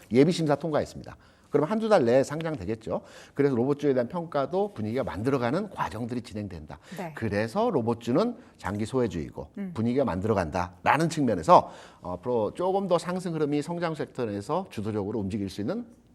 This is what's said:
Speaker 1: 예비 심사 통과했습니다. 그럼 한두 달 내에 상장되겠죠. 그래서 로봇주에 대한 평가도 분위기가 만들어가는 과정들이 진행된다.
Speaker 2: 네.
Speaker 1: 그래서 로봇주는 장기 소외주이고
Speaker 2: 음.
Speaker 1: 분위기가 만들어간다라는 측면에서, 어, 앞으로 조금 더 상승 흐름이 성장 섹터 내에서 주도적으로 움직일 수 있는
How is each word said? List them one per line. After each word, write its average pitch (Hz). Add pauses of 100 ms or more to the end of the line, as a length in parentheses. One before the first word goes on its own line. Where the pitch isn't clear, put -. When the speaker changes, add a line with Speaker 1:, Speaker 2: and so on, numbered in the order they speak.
(120)
Speaker 1:
예비 139
심사 160
통과했습니다. 143 (320)
그럼 147
한두 220
달 190
내에 127
상장되겠죠. 143 (320)
그래서 139
로봇주에 139
대한 120
평가도 170
분위기가 110
만들어가는 120
과정들이 117
진행된다. 87 (200)
Speaker 2:
네. 170
Speaker 1:
그래서 113
로봇주는 131 (220)
장기 104
소외주이고 87
Speaker 2:
음. 196
Speaker 1:
분위기가 120
만들어간다라는 95
측면에서, 139 (320)
어, 90
앞으로 110
조금 190
더 175
상승 175
흐름이 147
성장 170
섹터 131
내에서 110
주도적으로 107
움직일 98
수 101
있는 208 (280)